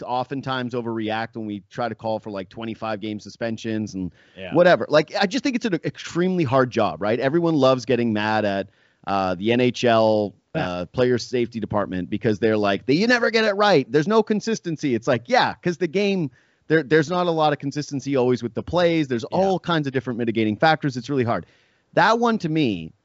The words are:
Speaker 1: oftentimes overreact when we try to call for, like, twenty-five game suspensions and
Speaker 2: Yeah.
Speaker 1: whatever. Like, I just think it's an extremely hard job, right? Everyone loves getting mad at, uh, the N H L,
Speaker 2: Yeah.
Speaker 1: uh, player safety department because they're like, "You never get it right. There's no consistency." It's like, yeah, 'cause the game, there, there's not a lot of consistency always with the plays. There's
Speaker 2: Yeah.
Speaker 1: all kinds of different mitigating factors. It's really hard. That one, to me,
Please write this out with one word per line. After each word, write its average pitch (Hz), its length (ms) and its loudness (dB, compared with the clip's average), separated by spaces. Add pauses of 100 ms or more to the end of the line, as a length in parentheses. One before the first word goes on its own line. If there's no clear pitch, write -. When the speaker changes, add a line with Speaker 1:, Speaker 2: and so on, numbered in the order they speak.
Speaker 1:
oftentimes 127 680 -4
overreact 113 600 -4
when 113 120 -8
we 104 240 -8
try 120 180 -6
to 110 80 -6
call 110 240 -6
for, 110 100 -12
like, 98 200 -10
twenty-five 110 500 -8
game 107 180 -6
suspensions 110 760 -6
and 92 180 -6 (240)
Speaker 2:
Yeah. 92 180 -12
Speaker 1:
whatever. 165 340 4
Like, 151 300 2
I 202 80 2
just 214 160 -4
think 262 140 -2
it's 220 100 -4
an 196 80 0 (100)
extremely 175 600 -2
hard 127 260 4
job, 95 320 -2
right? 110 160 0
Everyone 165 380 0
loves 131 280 4
getting 120 280 0
mad 107 320 0
at, 98 240 -2 (400)
uh, 95 260 0
the 98 160 -2
N 120 100 2
H 123 240 0
L, 110 520 2 (180)
Speaker 2:
Yeah. 156 160 -4
Speaker 1:
uh, 87 160 -6
player 127 320 0
safety 120 400 -4
department 101 520 -4
because 107 280 -2
they're 110 180 2
like, 101 300 0
"You 185 220 2
never 240 240 2
get 220 120 2
it 214 100 0
right. 196 360 2
There's 147 160 2
no 220 160 4
consistency." 180 720 -2
It's 113 140 -2
like, 117 180 0
yeah, 190 280 2
'cause 180 240 -4
the 180 100 -2
game, 190 420 -2 (380)
there, 160 140 4
there's 156 280 4
not 180 160 0
a 175 40 2
lot 156 240 2
of 139 40 -6
consistency 139 580 -6
always 123 260 2
with 117 120 -6
the 113 80 -6
plays. 165 460 2
There's 120 240 -2
Speaker 2:
Yeah. 160 60 0
Speaker 1:
all 190 200 2
kinds 160 280 -2
of 135 80 -6
different 123 240 -2
mitigating 113 380 0
factors. 151 420 2
It's 117 120 -12
really 135 140 0
hard. 107 220 -2 (480)
That 202 240 4
one, 226 200 2
to 170 100 -4
me, 113 440 -2 (120)